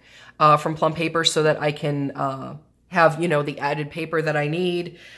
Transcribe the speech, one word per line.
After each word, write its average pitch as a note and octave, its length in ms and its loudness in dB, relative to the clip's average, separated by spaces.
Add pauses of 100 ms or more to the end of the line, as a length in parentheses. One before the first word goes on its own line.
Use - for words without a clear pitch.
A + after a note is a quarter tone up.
(400)
uh, D3+ 180 6
from D#3+ 160 -4
Plum D#3+ 200 0
Paper D#3+ 300 -2
so D#3 200 2
that D#3 180 2
I D3+ 100 0
can, C#3+ 440 -4
uh, C3+ 400 -6 (320)
have, D#3+ 340 4
you F3 60 2
know, D3 160 2
the C#3+ 160 -6
added D3 320 -2
paper D#3+ 320 -4
that D3+ 120 0
I D3 120 0
need. F3 500 -2 (200)